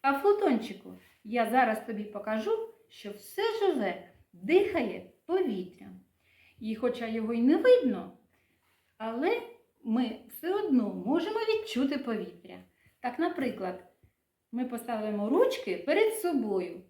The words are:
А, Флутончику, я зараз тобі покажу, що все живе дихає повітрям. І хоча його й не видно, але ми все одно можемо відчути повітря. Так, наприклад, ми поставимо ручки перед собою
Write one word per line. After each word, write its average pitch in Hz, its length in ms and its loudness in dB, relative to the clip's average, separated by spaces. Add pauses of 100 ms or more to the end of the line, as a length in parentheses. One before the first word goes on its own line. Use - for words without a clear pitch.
А, 277 180 2
Флутончику, 311 760 2 (260)
я 220 260 0
зараз 226 360 2
тобі 208 180 -6
покажу, 220 640 -4 (200)
що - 220 -14
все - 320 -8 (180)
живе 262 480 0 (240)
дихає 262 760 0 (160)
повітрям. 196 760 -4 (600)
І 220 140 -6
хоча 240 320 -2
його 220 280 -4
й 233 80 0
не 294 140 8
видно, 302 560 6 (880)
але 262 440 -2 (420)
ми 226 440 0
все 359 260 -6
одно 254 400 2
можемо 330 440 -2
відчути 294 600 -2
повітря. 185 600 -8 (420)
Так, 247 180 -6
наприклад, 233 680 -4 (680)
ми 247 120 -4
поставимо 214 640 -4
ручки 427 480 2 (100)
перед 427 280 4
собою 208 760 -2